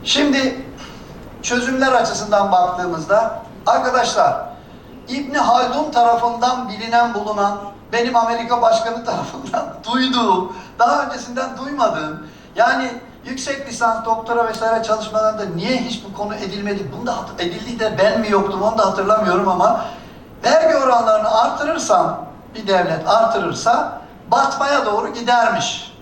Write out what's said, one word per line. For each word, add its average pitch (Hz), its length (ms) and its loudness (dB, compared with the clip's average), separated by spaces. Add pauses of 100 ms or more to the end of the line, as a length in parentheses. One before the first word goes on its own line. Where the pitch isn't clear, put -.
Şimdi 277 600 0 (760)
çözümler 254 500 0
açısından 208 600 2
baktığımızda 180 880 2 (260)
arkadaşlar 240 800 2 (640)
İbni 277 300 -6
Haldun 247 540 2
tarafından 233 800 2
bilinen 233 440 0
bulunan, 202 460 -2 (340)
benim 240 220 0
Amerika 233 460 2
Başkanı 233 440 2
tarafından - 680 -6 (100)
<laughs> 226 100 -6
duyduğum, 240 600 0 (260)
daha 262 260 2
öncesinden 254 520 -8
duymadığım, 226 680 -4 (280)
yani 240 360 2 (340)
yüksek 262 440 -8
lisans, 226 360 -2
doktora 226 420 0
vesaire 220 360 0
çalışmalarında 214 640 -2 (100)
niye 240 220 0
hiç - 280 -6
bu 196 120 -12
konu 208 180 -6
edilmedi? 202 640 -6
Bunu 240 100 -6
da - 100 -2
hat-, - 220 -10
edildi 214 400 -6
de 220 180 -2
ben 214 240 4
mi 214 100 -2
yoktum 196 300 2
onu 220 160 0
da 208 80 4
hatırlamıyorum 190 640 2
ama 180 380 2 (580)
vergi 311 340 6
oranlarını 226 640 4
artırırsan, 294 760 0 (380)
bir 220 120 -8
devlet 170 420 0
artırırsa 226 920 2 (280)
batmaya 277 540 2
doğru 214 280 -2
gidermiş. - 880 0